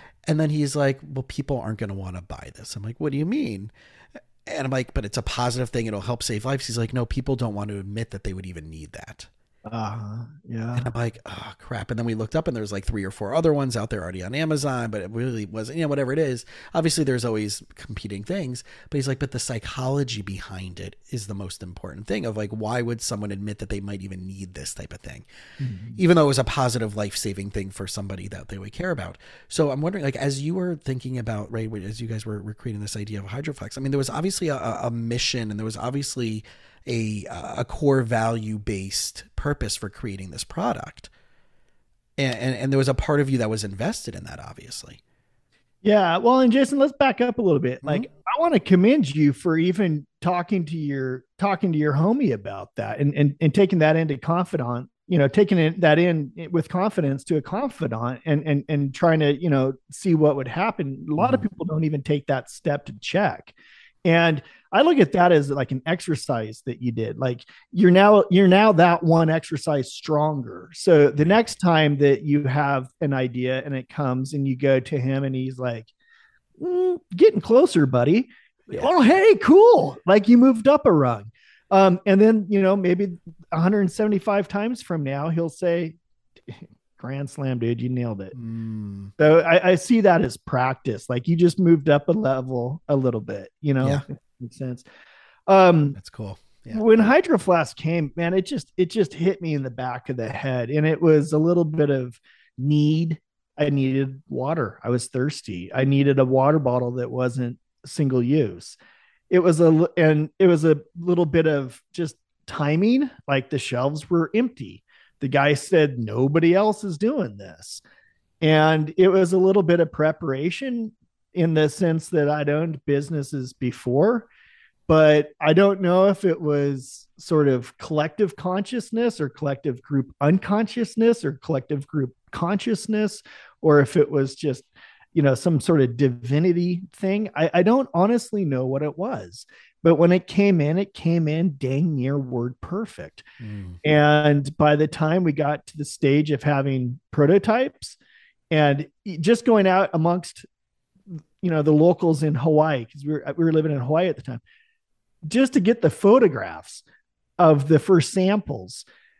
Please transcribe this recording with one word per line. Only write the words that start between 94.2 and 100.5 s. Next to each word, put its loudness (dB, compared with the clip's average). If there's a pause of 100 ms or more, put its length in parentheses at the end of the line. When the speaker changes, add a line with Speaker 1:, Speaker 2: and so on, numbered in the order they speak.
Speaker 2:
Makes -16
sense. -10 (640)
Um, 6
Speaker 1:
That's -20
cool. -14 (280)
Yeah. -8
Speaker 2:
when 6
Hydro 4
Flask 0
came, -2
man, -2
it 0
just, -10
it 0
just -2
hit -2
me -4
in -2
the -8
back -8
of -6
the -6
head. -4